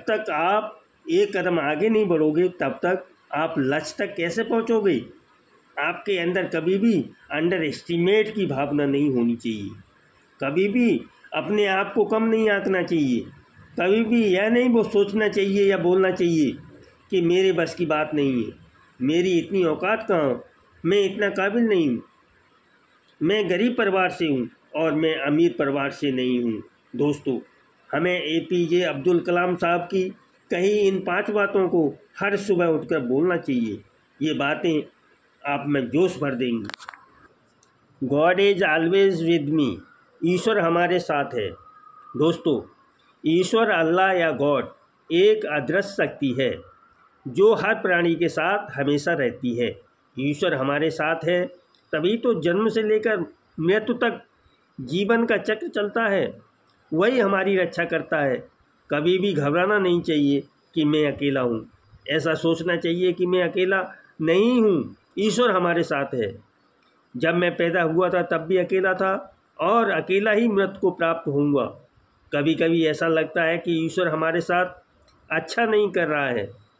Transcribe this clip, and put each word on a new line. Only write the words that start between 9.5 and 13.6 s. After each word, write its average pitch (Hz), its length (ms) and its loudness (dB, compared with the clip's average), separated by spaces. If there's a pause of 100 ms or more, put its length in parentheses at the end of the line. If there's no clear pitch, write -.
कभी 151 280 0
भी 226 320 2 (340)
अपने 202 340 0
आप 196 260 -2
को 214 120 4
कम 220 180 0
नहीं 220 260 2
आंकना 190 320 0
चाहिए, 139 380 0 (580)